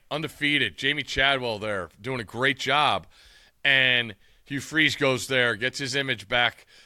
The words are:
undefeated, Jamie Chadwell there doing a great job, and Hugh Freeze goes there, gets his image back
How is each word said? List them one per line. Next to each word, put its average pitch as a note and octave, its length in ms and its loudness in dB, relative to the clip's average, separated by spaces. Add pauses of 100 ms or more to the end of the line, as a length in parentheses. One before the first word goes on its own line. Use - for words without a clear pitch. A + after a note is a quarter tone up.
(120)
undefeated, D3 640 -2
Jamie C#3+ 240 -2
Chadwell B2+ 560 0
there G2 300 -4 (120)
doing B2 200 -6
a G#2+ 40 -8
great C3 360 -2
job, C3 480 0 (560)
and B2+ 500 4 (300)
Hugh C#3 160 -6
Freeze D3 340 2
goes C3 320 0
there, B2 300 2
gets B2+ 240 -4
his C3 160 -4
image B2+ 320 -4
back A#2+ 380 0 (200)